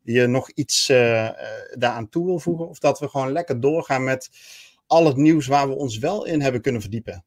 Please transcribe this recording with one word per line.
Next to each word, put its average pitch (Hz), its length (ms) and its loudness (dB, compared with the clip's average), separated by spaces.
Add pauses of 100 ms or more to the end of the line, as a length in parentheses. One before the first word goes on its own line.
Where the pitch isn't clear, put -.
je 123 260 2
nog 127 240 0
iets, - 380 -2
eh, 117 360 4
eh, 117 80 -6 (440)
daaraan 117 320 -2
toe 170 160 -4
wil 180 140 -2
voegen, 165 300 -4
of 165 100 -20
dat 143 200 0
we 143 100 -6
gewoon 135 220 -4
lekker 147 280 -4
doorgaan 139 440 0
met 131 260 -4 (580)
al 165 180 6
het 139 100 4
nieuws 151 320 4
waar 139 200 2
we 135 80 -4
ons 131 220 -6
wel 170 280 -4
in 156 160 -2
hebben 123 200 0
kunnen 120 200 -2
verdiepen. 98 460 -10